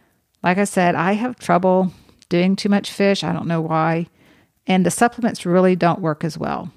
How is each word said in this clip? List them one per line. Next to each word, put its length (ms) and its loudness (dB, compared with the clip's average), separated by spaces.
Like 160 0
I 60 2
said, 320 0
I 160 0
have 260 -4
trouble 540 2
doing 280 2
too 120 -2
much 220 0
fish. 320 0
I 100 -2
don't 140 -6
know 140 -2
why. 480 0
And 180 2
the 60 0
supplements 560 -2
really 300 4
don't 240 0
work 240 -4
as 120 -6
well. 400 -8